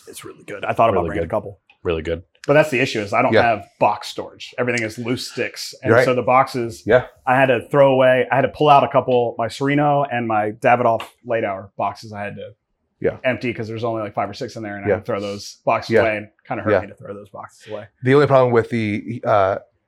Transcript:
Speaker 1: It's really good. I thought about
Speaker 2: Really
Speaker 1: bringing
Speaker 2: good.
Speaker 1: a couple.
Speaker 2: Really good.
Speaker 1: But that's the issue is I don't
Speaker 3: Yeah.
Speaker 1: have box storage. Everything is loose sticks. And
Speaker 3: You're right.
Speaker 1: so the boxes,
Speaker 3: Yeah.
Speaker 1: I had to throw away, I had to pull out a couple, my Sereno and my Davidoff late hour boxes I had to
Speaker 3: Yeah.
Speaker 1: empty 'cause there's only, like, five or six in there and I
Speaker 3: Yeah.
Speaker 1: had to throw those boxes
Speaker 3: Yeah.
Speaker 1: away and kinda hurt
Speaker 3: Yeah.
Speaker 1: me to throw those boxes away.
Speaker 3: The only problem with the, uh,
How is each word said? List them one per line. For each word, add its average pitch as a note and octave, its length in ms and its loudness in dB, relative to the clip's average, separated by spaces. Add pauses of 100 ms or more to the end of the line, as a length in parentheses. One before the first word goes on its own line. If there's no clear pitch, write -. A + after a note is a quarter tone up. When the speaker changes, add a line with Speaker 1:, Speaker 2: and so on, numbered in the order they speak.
Speaker 1:
It's - 160 -20
really - 200 -20
good. G2 200 -12
I A2+ 80 -4
thought A#2 180 4
about F#2+ 100 0
Speaker 2:
Really E2+ 80 -2
Speaker 1:
bringing E2+ 140 -4
Speaker 2:
good. E2 60 -6
Speaker 1:
a - 20 -8
couple. G2 280 -6 (240)
Speaker 2:
Really E2 200 -2
good. E2+ 200 -6 (240)
Speaker 1:
But C#3+ 80 2
that's D3+ 160 4
the A#2+ 100 0
issue C3 200 -2
is G2+ 120 -6
I A#2 100 2
don't B2 100 2
Speaker 3:
Yeah. A2 100 4
Speaker 1:
have A2 240 0 (120)
box - 300 0
storage. - 500 -14
Everything A#2+ 240 -2
is A2 160 -8
loose A#2+ 320 -6
sticks. - 520 -8
And - 80 -4
Speaker 3:
You're A2+ 80 6
right. C3 60 6
Speaker 1:
so B2+ 100 2
the B2 80 -2
boxes, B2 640 0
Speaker 3:
Yeah. B2 200 4 (200)
Speaker 1:
I B2+ 100 2
had C3+ 100 4
to A#2+ 240 0
throw C#3 220 6
away, B2+ 380 4
I A#2+ 60 2
had C3+ 60 2
to C3 60 0
pull D3+ 200 0
out C#3 160 8
a A#2+ 40 -4
couple, B2 500 0
my A#2 100 -4
Sereno C#3+ 560 0
and A#2+ 240 -6
my G#2+ 240 -2
Davidoff A#2+ 500 2 (220)
late A2+ 200 -2
hour G2+ 320 -8
boxes G#2 360 -6
I G#2 120 -10
had G2+ 120 -10
to G2+ 180 -18 (460)
Speaker 3:
Yeah. - 240 -2
Speaker 1:
empty B2 280 -2
'cause A2+ 160 -8
there's A2+ 160 -10
only, A2+ 180 -4
like, G2+ 120 -10
five G#2 140 -4
or G2+ 60 -12
six A#2+ 220 -12
in A2+ 60 -12
there G2+ 140 -10
and G2+ 80 -14
I G2+ 40 -2
Speaker 3:
Yeah. G2+ 80 2
Speaker 1:
had G#2 100 -8
to - 60 -
throw G2+ 80 -4
those G2+ 440 -10
boxes A2+ 300 -2
Speaker 3:
Yeah. A2 80 6
Speaker 1:
away G#2+ 160 0
and G#2 100 -14 (180)
kinda A#2+ 160 -8
hurt G#2+ 100 -2
Speaker 3:
Yeah. F#2+ 80 2
Speaker 1:
me G2+ 80 -12
to G2+ 60 -20
throw G2+ 200 -16
those G2+ 160 -18
boxes G#2 400 -20
away. G#2+ 160 -12 (160)
Speaker 3:
The B2+ 120 4
only D3 120 6
problem C3 260 6
with A2+ 180 4
the, A2+ 540 -4
uh, G#2 340 2 (300)